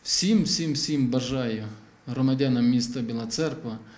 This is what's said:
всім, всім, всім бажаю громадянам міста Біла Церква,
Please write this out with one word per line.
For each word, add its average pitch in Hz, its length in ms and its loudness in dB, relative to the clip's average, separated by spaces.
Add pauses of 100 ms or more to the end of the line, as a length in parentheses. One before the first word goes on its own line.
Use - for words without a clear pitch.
всім, 196 400 2
всім, 160 300 -2
всім 143 340 0
бажаю 120 580 -2 (420)
громадянам 131 640 2
міста 123 300 0
Біла 117 260 -4
Церква, 127 520 -4 (200)